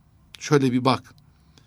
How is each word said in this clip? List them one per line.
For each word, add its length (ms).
Şöyle 320
bir 140
bak. 280